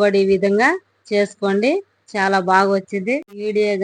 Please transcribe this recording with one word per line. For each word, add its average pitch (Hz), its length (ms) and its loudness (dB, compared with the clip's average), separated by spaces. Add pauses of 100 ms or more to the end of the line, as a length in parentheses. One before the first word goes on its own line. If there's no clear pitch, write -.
కూడా 202 180 2
ఈ 196 80 2
విధంగా 196 420 2 (380)
చేసుకోండి, 202 680 -2 (380)
చాలా 196 300 0
బాగా 190 320 2
వచ్చింది. 196 420 -4 (260)
వీడియో 208 300 -2 (120)